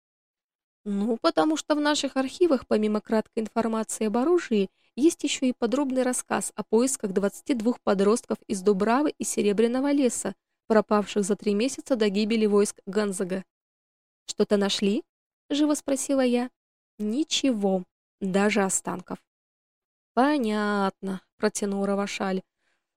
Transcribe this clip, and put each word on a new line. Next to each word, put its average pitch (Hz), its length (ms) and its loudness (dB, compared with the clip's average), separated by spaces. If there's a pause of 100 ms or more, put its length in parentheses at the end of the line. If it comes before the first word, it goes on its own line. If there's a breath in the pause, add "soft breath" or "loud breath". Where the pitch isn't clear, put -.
(840)
«Ну, 208 360 -2
потому 311 360 2
что - 180 -2
в 294 60 -2
наших 294 360 -2
архивах, 269 500 0
помимо 214 340 0
краткой 220 420 -2
информации 220 640 -4
об 214 100 -2
оружии, 247 540 2 (260)
есть 311 260 2
еще 277 240 -2
и 247 60 2
подробный 254 500 0
рассказ 247 540 -2
о 208 80 -8
поисках 226 480 0
двадцати 202 420 -2
двух 233 260 -2
подростков 202 580 0 (100)
из 190 140 -4
Дубравы 208 560 2
и 220 60 -6
Серебряного 233 680 0
леса, 254 420 0 (320)
пропавших 208 560 2
за 190 140 -2
три 208 180 -2
месяца 262 420 -2
до 214 120 0
гибели 214 380 0
войск 202 400 0
Ганзага». 190 580 -4 (800)
«Что-то - 320 0
нашли?» — 202 480 0 (460)
живо 294 240 2
спросила 277 480 -2
я. 240 280 0 (480)
«Ничего, 208 840 0 (360)
даже 202 420 2
останков». - 560 -4 (960)
«Понятно», — 208 1040 0 (160)
протянул 202 480 -2
Равашаль. 196 580 -2 (540)